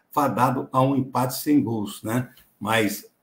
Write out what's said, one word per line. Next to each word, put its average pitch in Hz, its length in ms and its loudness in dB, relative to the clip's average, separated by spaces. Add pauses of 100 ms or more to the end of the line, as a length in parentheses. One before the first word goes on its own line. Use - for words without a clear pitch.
(100)
fadado 139 640 0
a 131 100 4
um 139 140 2
empate 127 420 -2
sem 147 240 2
gols, 104 400 -6
né? 123 300 -4 (260)
Mas, 107 500 0 (140)